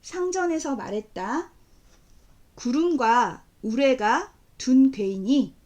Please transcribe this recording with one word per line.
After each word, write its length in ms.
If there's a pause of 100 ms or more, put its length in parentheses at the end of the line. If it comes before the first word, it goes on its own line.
상전에서 720
말했다. 760 (1040)
구름과 920 (160)
우레가 720 (240)
둔 340
괴이니 640 (100)